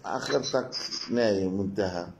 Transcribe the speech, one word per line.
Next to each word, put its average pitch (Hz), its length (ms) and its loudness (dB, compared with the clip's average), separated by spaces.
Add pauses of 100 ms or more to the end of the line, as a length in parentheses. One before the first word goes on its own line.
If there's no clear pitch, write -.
آخرتك 127 640 0 (420)
نايم 98 480 4
وانتهى 98 480 -2 (120)